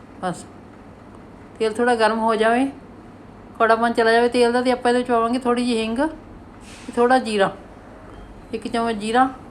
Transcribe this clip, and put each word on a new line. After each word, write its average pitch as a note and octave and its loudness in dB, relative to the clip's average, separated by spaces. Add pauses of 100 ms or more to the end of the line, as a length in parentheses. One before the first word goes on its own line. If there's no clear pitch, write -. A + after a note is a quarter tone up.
(220)
ਬਸ। F3+ -6 (1120)
ਤੇਲ A3 -2
ਥੋੜ੍ਹਾ A#3+ 0
ਗਰਮ A3 2
ਹੋ A3+ 0
ਜਾਵੇ, A#3 2 (880)
ਕੌੜਾਪਣ A3+ 2
ਚਲਾ A3+ 2
ਜਾਵੇ A#3+ 4
ਤੇਲ A#3+ 2
ਦਾ, B3 2
ਤੇ B3+ 0
ਆਪਾਂ B3 0
ਇਹਦੇ B3 2
ਵਿੱਚ B3 -2
ਪਾਵਾਂਗੇ A#3 0
ਥੋੜ੍ਹੀ B3 0
ਜਿਹੀ A#3 0
ਹਿੰਗ A3+ -4
ਤੇ - -8
ਥੋੜ੍ਹਾ A#3+ 4
ਜੀਰਾ, G#3+ 0 (1000)
ਇੱਕ A3+ -8
ਚਮਚ A#3 -2
ਜੀਰਾ, A3+ 2 (220)